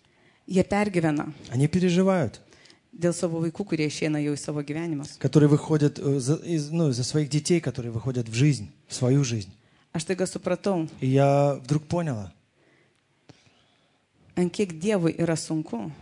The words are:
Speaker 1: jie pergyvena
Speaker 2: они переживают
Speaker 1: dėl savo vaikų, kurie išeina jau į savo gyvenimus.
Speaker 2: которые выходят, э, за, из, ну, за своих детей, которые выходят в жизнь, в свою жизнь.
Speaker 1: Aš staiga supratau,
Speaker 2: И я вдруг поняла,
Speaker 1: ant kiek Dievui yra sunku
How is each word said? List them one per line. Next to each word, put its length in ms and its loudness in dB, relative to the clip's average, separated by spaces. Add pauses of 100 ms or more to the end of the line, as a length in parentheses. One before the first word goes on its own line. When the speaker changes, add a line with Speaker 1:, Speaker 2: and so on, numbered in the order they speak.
(480)
Speaker 1:
jie 160 2
pergyvena 680 0 (180)
Speaker 2:
они 180 2
переживают 720 2 (520)
Speaker 1:
dėl 180 0
savo 300 -2
vaikų, 240 -4
kurie 220 -2
išeina 340 -2
jau 120 -2
į 40 -4
savo 260 -6
gyvenimus. 560 -8
Speaker 2:
которые 300 6
выходят, 500 2
э, 200 0
за, 160 0
из, 360 -4
ну, 200 2
за 120 -2
своих 260 -2
детей, 300 2
которые 320 -6
выходят 380 -4
в 40 -10
жизнь, 380 2 (160)
в 80 -14
свою 280 2
жизнь. 280 -4 (420)
Speaker 1:
Aš 120 -6
staiga 200 -2
supratau, 640 -2 (120)
Speaker 2:
И 60 0
я 540 4
вдруг 260 -2
поняла, 440 -4 (2000)
Speaker 1:
ant 160 2
kiek 280 -4
Dievui 380 0
yra 180 0
sunku 560 -6 (100)